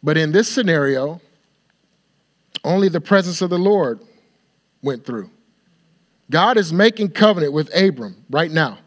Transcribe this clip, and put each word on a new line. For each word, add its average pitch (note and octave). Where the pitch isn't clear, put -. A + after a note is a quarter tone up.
But D3+
in D#3
this G#3
scenario, D3+
only F#3+
the E3
presence F3+
of F3+
the F3
Lord F3+
went C3
through. A2
God G3+
is E3+
making G#3+
covenant F3
with D3+
Abram B2+
right D#3
now. D3+